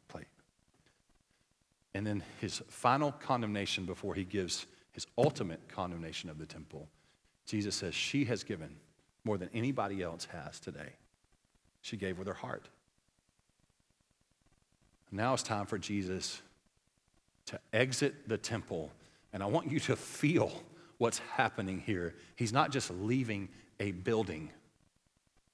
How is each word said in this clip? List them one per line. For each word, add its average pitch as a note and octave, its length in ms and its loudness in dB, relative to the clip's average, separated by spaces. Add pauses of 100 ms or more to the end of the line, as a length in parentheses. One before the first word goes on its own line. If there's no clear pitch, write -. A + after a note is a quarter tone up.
plate. - 180 -12 (1700)
And G2+ 120 0
then G#2 160 0 (180)
his - 280 -4
final C#3 440 4
condemnation G#2 720 0
before F#2 300 -2
he G2 100 0
gives F#2 420 -2 (260)
his - 140 -8 (120)
ultimate A#2+ 500 2
condemnation E2+ 640 -6
of D#2 80 -10
the D#2 80 -8
temple, D2+ 420 -12 (560)
Jesus G#2 320 0
says, F2 180 -2
"She - 320 2
has A2+ 180 0
given D#2 320 -6 (480)
more G#2+ 120 2
than F2+ 160 -4
anybody A2+ 500 0
else E2 240 -4
has - 320 -10
today. D2+ 360 -10 (880)
She - 140 -8
gave F#2+ 220 -2
with F#2+ 100 -4
her F#2 60 -2
heart." - 340 -6 (2500)
Now A#2 220 4
it's A#2+ 80 2
time G#2 240 0
for G#2+ 120 -2
Jesus F#2 640 -2 (1040)
to - 140 -8 (120)
exit C3 560 2
the A2 80 2
temple. F#2 540 -2 (420)
And F#2+ 100 -2
I G2 40 0
want D#3 240 2
you D3+ 100 4
to - 160 2
feel - 680 4 (340)
what's A#2 220 4
happening F#2+ 600 0
here. F2 360 0 (180)
He's A2+ 180 0
not D3 200 4
just B2+ 180 0
leaving G#2 580 0 (300)
a G2+ 140 0
building. F#2 580 0 (1040)